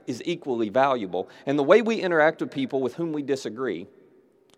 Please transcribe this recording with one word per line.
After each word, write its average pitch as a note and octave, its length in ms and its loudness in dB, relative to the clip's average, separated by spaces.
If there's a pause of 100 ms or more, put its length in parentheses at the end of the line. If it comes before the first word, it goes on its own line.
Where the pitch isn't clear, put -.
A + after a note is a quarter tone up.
is A#2+ 160 -8
equally B2 460 -4
valuable. G2+ 580 0 (180)
And C#3+ 140 0
the C#3+ 40 2
way F#3 180 8
we A3 160 0
interact D#3+ 420 2
with D#3 120 -6
people C3+ 300 -2
with B2+ 120 -2
whom E3+ 180 -6
we D3+ 100 -6
disagree, A#2+ 640 -6 (720)